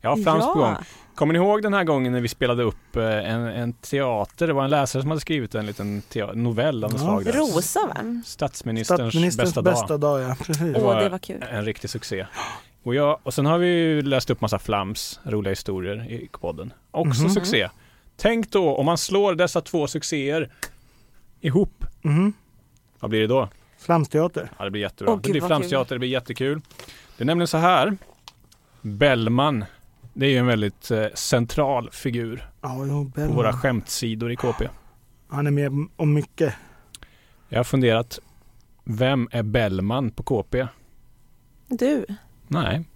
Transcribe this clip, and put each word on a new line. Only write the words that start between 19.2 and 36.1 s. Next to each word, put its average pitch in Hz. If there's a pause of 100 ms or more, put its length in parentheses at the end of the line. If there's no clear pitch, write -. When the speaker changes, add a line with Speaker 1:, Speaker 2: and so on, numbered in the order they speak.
Speaker 1:
dessa 170
två 156
succéer 147 (920)
ihop. 165 (160)
Speaker 3:
Mhm. 175 (680)
Speaker 1:
Vad 110
blir 110
det 107
då? 107 (300)
Speaker 3:
Flamsteater. 160
Speaker 1:
Ja, 101
det 98
blir 104
jättebra. 104
Speaker 2:
Åh, 202
Speaker 1:
Det 104
Speaker 2:
gud, 202
Speaker 1:
blir -
Speaker 2:
vad 180
kul. 160
Speaker 1:
Flamsteater, 139
det 123
blir 127
jättekul. 131 (560)
Det 120
är -
nämligen 170
så 165
här. 175 (840)
Bellman 117 (480)
det 135
är 139
ju 131
en 123
väldigt, 107
eh, 107
central 127
figur 120 (120)
Speaker 3:
Ja, 135
jo, 143
Speaker 1:
på 131 (100)
Speaker 3:
Bellman. 147
Speaker 1:
våra 113
skämtsidor 117
i 120
K 120
P. 113 (600)
Speaker 3:
Han 143
är 143
med 143 (240)
om 151